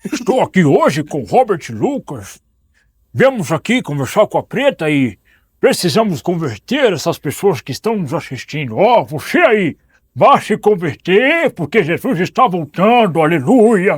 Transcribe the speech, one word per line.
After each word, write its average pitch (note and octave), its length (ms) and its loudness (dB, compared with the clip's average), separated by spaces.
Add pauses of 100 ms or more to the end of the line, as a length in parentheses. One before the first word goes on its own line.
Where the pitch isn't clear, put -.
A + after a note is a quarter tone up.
Estou C4 360 -2
aqui F#3 240 2
hoje D#3+ 380 2
com D3 220 -8
Robert G#3 360 0 (100)
Lucas. A2+ 680 -8 (720)
Viemos G#3+ 380 0
aqui G3+ 320 -2
conversar D3 460 -2
com - 100 -4
a C#3 60 -2
Preta F3+ 440 -2
e C3+ 300 0 (420)
precisamos F#3+ 640 0
converter F3+ 720 -2
essas E3 260 -4
pessoas D#3 420 -2
que - 120 -12
estão A3 240 -6
nos D#3 180 -6
assistindo. C#3 600 -8
Ó, G3+ 260 4
você C#3 360 -6
aí, A3 380 2 (380)
vá C3 260 4
se - 160 -4
converter, G#3 920 0
porque F3+ 320 -2
Jesus E3+ 380 -2
está F#3 260 0
voltando. F#3 720 0
Aleluia! F3+ 760 2